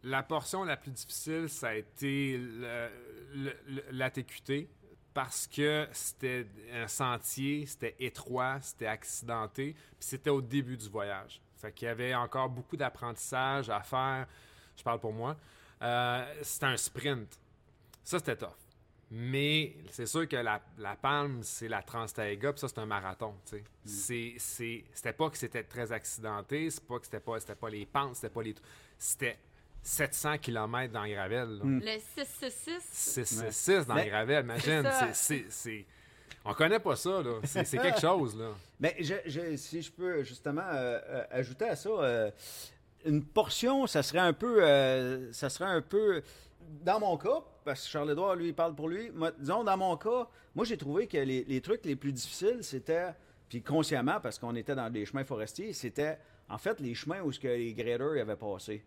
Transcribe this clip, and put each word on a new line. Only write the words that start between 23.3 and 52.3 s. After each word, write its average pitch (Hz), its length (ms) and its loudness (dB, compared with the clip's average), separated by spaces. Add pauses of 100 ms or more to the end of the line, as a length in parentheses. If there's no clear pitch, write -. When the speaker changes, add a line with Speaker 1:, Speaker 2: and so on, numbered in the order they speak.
Speaker 1:
tu 107 120 -12
sais. 104 60 -10
Speaker 2:
Mm. - 20 -16 (200)
Speaker 1:
C'est, 117 540 -4
c'est, 117 460 -6 (100)
c'était 113 180 -4
pas 160 180 2
que - 60 -12
c'était 117 280 -4
très 117 260 -6
accidenté, 110 800 -4
c'est - 160 -10
pas 120 140 -4
que - 60 -20
c'était 110 140 -8
pas, 113 200 -4
c'était - 160 -10
pas 117 140 -6
les 104 160 -8
pentes, 139 280 0
c'était 117 180 -6
pas 117 100 -4
les 110 120 -4
tr-, - 80 -16 (340)
c'était - 400 0 (460)
sept - 320 0
cents 151 240 0
kilomètres 117 540 -2
dans 110 100 -2
le 104 80 -2
gravel, 104 480 -2
là. 101 60 -4
Speaker 2:
Mm. 135 160 4
Speaker 3:
Le 220 180 -4 (180)
six 277 120 -4 (100)
six 254 140 -4
six. 339 300 -6 (100)
Speaker 1:
Six - 340 0
six 110 260 -2
six 175 340 4
dans 117 80 0
Speaker 2:
Mais 110 100 4
Speaker 1:
le 104 60 -2
gravel, 123 340 4
imagine. 143 400 2
Speaker 3:
C'est 139 80 4
ça. 262 200 4
Speaker 1:
C'est, - 20 -6
c'est, 131 340 2
c'est, 110 380 -8 (580)
on 104 100 -2
connaît 180 240 6
pas 147 160 4
ça, 185 260 2
là. 120 220 0
C'est, 175 220 0
c'est - 140 0
quelque 247 220 4
Speaker 2:
<laughs> - 0 -
Speaker 1:
chose, 156 360 4
là. 113 140 -6 (280)
Speaker 2:
Mais 151 220 2
je, 165 140 0 (120)
je, 160 300 -4
si 156 260 -6
je - 80 -10
peux 175 320 0
justement, 139 440 -4
euh, 127 420 0
euh, 131 240 -2
ajouter 127 320 -2
à 208 100 2
ça, 190 140 -6
euh, 120 420 4 (720)
une 147 200 4
portion, 233 640 4
ça 143 160 2
serait 170 160 2
un 175 140 8
peu, 226 280 6
euh, 131 680 6
ça 135 180 -2
serait 185 180 -2
un 170 140 4
peu, 196 400 4 (640)
dans 202 160 6
mon 190 160 4
cas, 262 260 2 (220)
parce 139 200 -2
que - 60 -8
Charles-Édouard, 156 460 2
lui, 170 120 0
il 156 60 -2
parle 165 200 2
pour 151 140 -2
lui, 208 220 -4
moi, 160 280 0
disons, 180 260 2
dans 196 120 4
mon 185 220 2
cas, 151 300 2 (260)
moi, 208 100 2
j'ai 220 140 0
trouvé 147 280 2
que 165 120 0
les, 131 260 2
les 131 160 0
trucs 220 240 0
les 143 120 0
plus 139 160 -2
difficiles, 196 500 0